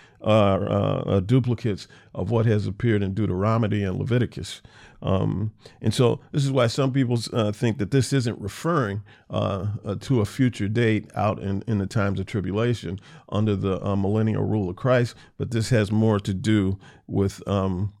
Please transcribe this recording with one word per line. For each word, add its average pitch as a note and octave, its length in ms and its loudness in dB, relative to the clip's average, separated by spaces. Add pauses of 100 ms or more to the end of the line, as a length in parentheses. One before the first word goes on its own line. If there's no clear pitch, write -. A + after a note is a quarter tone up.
(220)
uh, - 40 -8
uh, G2+ 800 2
uh, G2+ 140 2
duplicates A#2 680 0 (260)
of F2+ 160 -4
what A2+ 140 4
has G#2 220 2
appeared G#2 360 0
in F#2+ 100 -2
Deuteronomy G#2 720 0
and F#2+ 160 -4
Leviticus. A2 640 -4 (400)
Um, G2+ 500 0 (300)
and A2 120 0
so A#2 280 2 (100)
this C#3 140 0
is C3+ 60 -2
why B2+ 160 2
some C3+ 260 0
people, B2 260 0 (140)
uh, G#2+ 180 0
think A2 280 -2
that G2 120 -4
this C3+ 220 2
isn't A#2+ 260 0
referring, G#2+ 640 -2 (280)
uh, G2+ 380 -2 (160)
uh, G2+ 120 -4
to B2 260 0
a G2+ 40 0
future A#2 440 0
date A2 460 0
out G#2 240 0
in, G2 280 -4
in A2 120 0
the F#2+ 80 -2
times G2 320 -2
of F#2+ 80 -6
tribulation G2 720 -2 (280)
under G#2+ 300 0
the, F#2+ 280 -2
uh, G2 120 0
millennial G#2 460 0
rule G2+ 260 0
of F#2 80 -8
Christ, B2 380 2 (220)
but - 140 -4
this A2 180 0
has G#2+ 220 4
more A2 300 4
to G2+ 120 -2
do G2 460 2 (280)
with, G2 380 -2
um, F#2+ 540 0